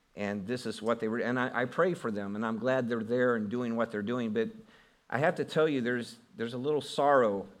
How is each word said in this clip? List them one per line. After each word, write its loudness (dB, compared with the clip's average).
and -4
this -4
is -6
what 0
they -2
were, -2
and 0
I, 0
I 0
pray 0
for -6
them, -4
and -4
I'm -2
glad 0
they're -2
there 2
and -2
doing -2
what 0
they're -2
doing, -2
but 0
I 0
have 2
to -2
tell 2
you, 0
there's, -2
there's -6
a -6
little -2
sorrow 4